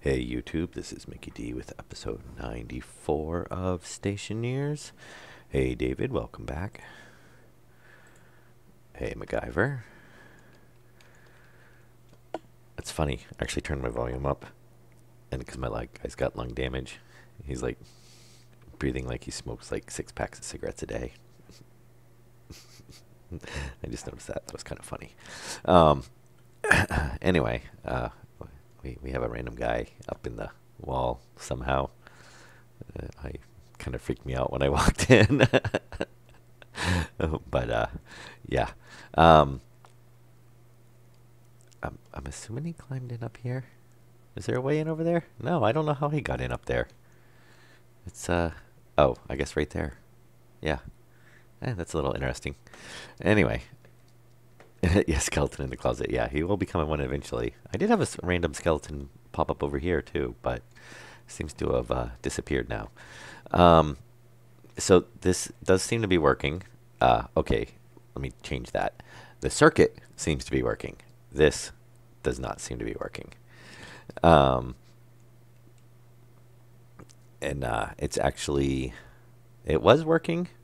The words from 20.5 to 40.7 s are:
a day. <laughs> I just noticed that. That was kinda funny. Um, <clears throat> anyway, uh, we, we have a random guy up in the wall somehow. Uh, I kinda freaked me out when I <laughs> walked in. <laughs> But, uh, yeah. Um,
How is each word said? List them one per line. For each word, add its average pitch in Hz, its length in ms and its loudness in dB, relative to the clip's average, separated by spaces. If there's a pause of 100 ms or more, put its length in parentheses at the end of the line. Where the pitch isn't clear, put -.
a - 40 -10
day. - 260 -8 (1400)
<laughs> - 800 -20 (540)
I - 60 -4
just - 160 -8
noticed - 220 -14
that. - 180 -6
That - 80 -16
was - 80 -10
kinda - 200 -12
funny. - 320 -12 (520)
Um, 78 380 8 (600)
<clears throat> 78 560 4
anyway, 64 440 2 (200)
uh, - 240 -2 (720)
we, 65 200 -10
we 64 80 -8
have 64 120 -2
a 58 60 -2
random 60 260 -8
guy 58 320 -2 (220)
up - 180 -10
in - 100 -8
the - 140 -8 (300)
wall 64 400 -2 (160)
somehow. 67 540 -2 (1080)
Uh, - 80 -8 (180)
I 65 80 -10 (460)
kinda 60 200 -8
freaked - 280 -6
me 65 80 -4
out 64 180 0
when 65 100 0
I 69 60 4
<laughs> - 0 -
walked - 420 4
in. 117 420 10
<laughs> 131 60 6 (1900)
But, 62 200 0
uh, 57 160 0 (640)
yeah. - 220 0 (440)
Um, 76 460 8 (2250)